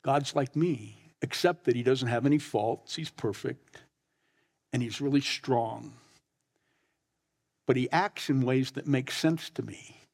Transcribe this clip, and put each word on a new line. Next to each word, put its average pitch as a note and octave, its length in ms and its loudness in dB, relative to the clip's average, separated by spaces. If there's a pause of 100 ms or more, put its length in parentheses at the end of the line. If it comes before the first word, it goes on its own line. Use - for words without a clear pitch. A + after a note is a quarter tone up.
God's C#3 320 0
like C3+ 200 0
me, C#3+ 420 -2 (260)
except - 420 -2
that A#2+ 120 4
he A#2+ 60 -2
doesn't B2+ 260 2
have A#2+ 160 0
any D3 140 4
faults. A#2 560 -4
He's D#3+ 160 -8
perfect, - 720 -6 (880)
and A#2+ 80 0
he's A#2 200 -4
really C#3 200 4
strong. A#2 760 -2 (1700)
But B2+ 100 4
he B2+ 140 0
acts F#3 400 0
in C3+ 120 2
ways C3 300 0
that - 140 -8
make C3+ 240 0
sense E3 400 0
to - 120 -8
me. - 340 -14 (180)